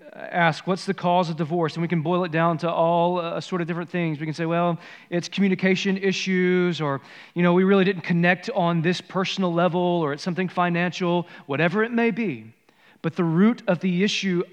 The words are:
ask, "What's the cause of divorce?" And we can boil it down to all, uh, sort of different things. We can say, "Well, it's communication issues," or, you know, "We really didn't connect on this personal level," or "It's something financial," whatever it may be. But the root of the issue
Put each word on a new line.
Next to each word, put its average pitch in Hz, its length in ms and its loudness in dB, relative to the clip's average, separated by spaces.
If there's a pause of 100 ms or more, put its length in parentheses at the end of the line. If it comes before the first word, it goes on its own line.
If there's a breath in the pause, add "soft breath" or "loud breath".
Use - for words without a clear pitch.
(120)
ask, - 540 -2
"What's 180 200 -2
the 185 80 -2
cause 175 360 0
of 160 60 -6
divorce?" 160 400 -2
And 165 60 -2
we 170 60 -2
can 170 140 0
boil 175 220 0
it 165 80 -6
down 165 260 2
to 170 120 -2
all, 170 500 2
uh, 165 200 -6
sort 175 200 -4
of 165 80 -4
different 170 220 -6
things. 165 280 -2
We 156 80 -8
can 151 80 -6
say, 165 120 -4
"Well, 170 340 0 (280 loud breath)
it's 175 200 -4
communication 190 680 0
issues," 180 840 0
or, 139 200 -2 (340 loud breath)
you 175 100 0
know, 175 80 6
"We 185 100 4
really 190 220 6
didn't 185 180 0
connect 175 480 0
on 170 320 0
this 175 180 0
personal 185 520 -2
level," 170 280 2
or 175 320 0
"It's 143 100 -8
something 180 260 -4
financial," 175 800 0 (180 loud breath)
whatever 170 380 0
it 240 80 -4
may 233 180 2
be. 135 420 -6 (500 soft breath)
But 165 120 -4
the 185 100 0
root 196 440 4
of 180 120 0
the 180 220 0
issue 190 400 0 (100)